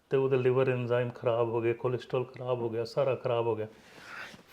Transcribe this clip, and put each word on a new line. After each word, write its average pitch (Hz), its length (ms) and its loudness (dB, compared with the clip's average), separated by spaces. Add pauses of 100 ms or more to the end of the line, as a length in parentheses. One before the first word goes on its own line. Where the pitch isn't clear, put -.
ਤੇ 139 80 2
ਉਹਦੇ 135 200 4
ਲਿਵਰ 127 320 4
ਐਂਜ਼ਾਈਮ 123 400 0
ਖਰਾਬ 117 400 0
ਹੋ 117 120 0
ਗਏ, 117 120 2
ਕੋਲੇਸਟ੍ਰੋਲ 123 500 -2
ਖਰਾਬ 127 360 -4
ਹੋ 117 100 -2
ਗਿਆ, 113 160 -4
ਸਾਰਾ 135 300 0
ਖਰਾਬ 117 320 0
ਹੋ 113 80 0
ਗਿਆ। 107 120 -6 (840)